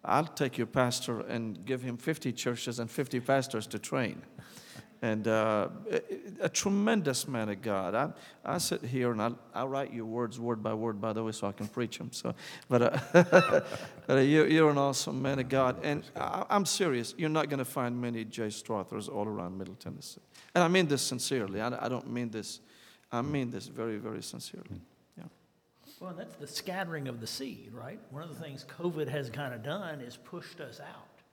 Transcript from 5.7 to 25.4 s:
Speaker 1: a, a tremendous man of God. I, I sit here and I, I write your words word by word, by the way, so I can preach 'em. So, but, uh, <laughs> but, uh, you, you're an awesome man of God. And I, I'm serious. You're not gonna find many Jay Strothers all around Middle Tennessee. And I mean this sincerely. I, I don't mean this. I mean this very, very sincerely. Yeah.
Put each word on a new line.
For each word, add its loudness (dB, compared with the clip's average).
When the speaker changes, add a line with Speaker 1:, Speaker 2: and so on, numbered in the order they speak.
Speaker 1:
a, -4
a 2
tremendous 2
man -2
of -4
God. 0
I, 2
I 0
sit -2
here 0
and 0
I, 2
I -2
write -4
your -6
words -4
word -2
by 0
word, -2
by 0
the -2
way, -2
so -4
I 0
can -6
preach -4
'em. -8
So, -4
but, 8
uh, 4
<laughs> -
but, 8
uh, 6
you, 8
you're 8
an 4
awesome 0
man 0
of -2
God. 4
And 0
I, -2
I'm 4
serious. 2
You're 0
not 2
gonna 0
find -2
many -4
Jay -4
Strothers -6
all -2
around -6
Middle -8
Tennessee. -12
And 8
I 6
mean 6
this 4
sincerely. -2
I, -2
I 0
don't -4
mean -2
this. -8
I 0
mean -2
this -8
very, -4
very -8
sincerely. -12
Yeah. -14